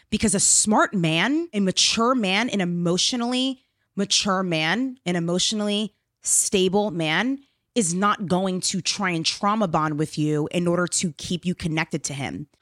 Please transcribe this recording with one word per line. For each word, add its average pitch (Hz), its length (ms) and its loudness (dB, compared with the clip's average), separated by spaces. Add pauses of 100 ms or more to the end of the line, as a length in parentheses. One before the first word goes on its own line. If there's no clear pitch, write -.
(120)
because 208 240 2
a 196 40 2
smart - 540 4
man, 196 600 2
a 208 60 -2
mature 214 540 2
man, 214 360 0
an 202 120 -2
emotionally 233 1000 0 (320)
mature 196 480 0
man, 180 640 -2
an 175 80 0
emotionally 208 800 -2 (260)
stable 196 720 2
man 180 480 -2 (340)
is 175 200 0
not 185 340 0
going 185 320 0
to 180 220 -2
try 185 300 -2
and 165 140 -2
trauma 208 420 0
bond 156 320 0
with - 180 -4
you 151 340 0
in 175 160 0
order 175 200 2
to - 260 -2
keep - 320 -6
you 180 100 0
connected 160 480 -4
to 147 100 -8
him. 131 340 -8 (140)